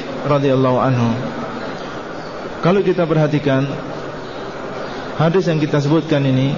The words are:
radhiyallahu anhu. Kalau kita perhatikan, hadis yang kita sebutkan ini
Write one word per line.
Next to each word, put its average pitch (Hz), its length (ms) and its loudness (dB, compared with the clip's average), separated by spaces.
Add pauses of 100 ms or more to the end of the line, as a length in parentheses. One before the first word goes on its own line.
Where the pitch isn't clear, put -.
(220)
radhiyallahu 131 560 4
anhu. 120 320 2 (1500)
Kalau 180 160 4
kita 180 240 2
perhatikan, 147 640 2 (1500)
hadis 170 320 4
yang 156 80 2
kita 147 240 2
sebutkan 151 400 2
ini 135 360 2